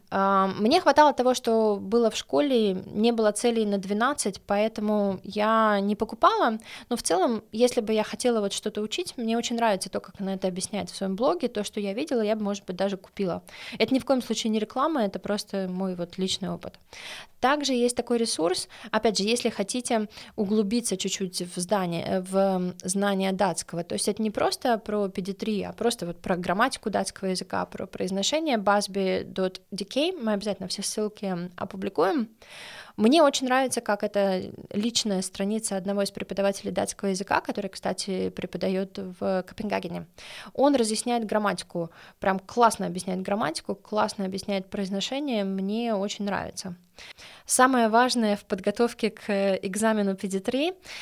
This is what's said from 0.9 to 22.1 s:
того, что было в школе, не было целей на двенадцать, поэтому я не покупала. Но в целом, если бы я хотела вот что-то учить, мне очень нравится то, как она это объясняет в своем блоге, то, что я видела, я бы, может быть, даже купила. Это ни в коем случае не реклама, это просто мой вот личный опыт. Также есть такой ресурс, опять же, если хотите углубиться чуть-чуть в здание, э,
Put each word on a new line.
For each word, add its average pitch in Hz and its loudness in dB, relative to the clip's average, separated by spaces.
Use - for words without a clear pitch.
того, 254 4
что 220 2
было 220 2
в - -4
школе, 240 2
не 208 0
было 220 4
целей 226 2
на 202 2
двенадцать, 208 0
поэтому 208 2
я 208 2
не 202 2
покупала. 254 2
Но 240 0
в - -4
целом, 320 2
если 247 4
бы 214 0
я 214 2
хотела 233 0
вот 202 -2
что-то 214 -4
учить, 320 -6
мне 226 0
очень 233 -2
нравится 214 0
то, 202 -4
как - -12
она 190 -4
это 190 -2
объясняет 185 -4
в - -14
своем 190 -4
блоге, 294 0
то, 208 -4
что - -8
я 202 -2
видела, 254 -2
я 214 0
бы, 214 -4
может 202 -4
быть, 185 -8
даже 190 0
купила. 185 -6
Это 226 2
ни 262 6
в - -6
коем 254 2
случае - -2
не 214 0
реклама, 269 0
это 196 -2
просто 196 -4
мой 185 -4
вот 175 -8
личный 185 -2
опыт. - -10
Также 269 2
есть 240 2
такой 240 0
ресурс, 311 0
опять 220 2
же, - 0
если 233 2
хотите 220 -2
углубиться 214 0
чуть-чуть 190 -4
в 180 -8
здание, 180 0
э, 190 0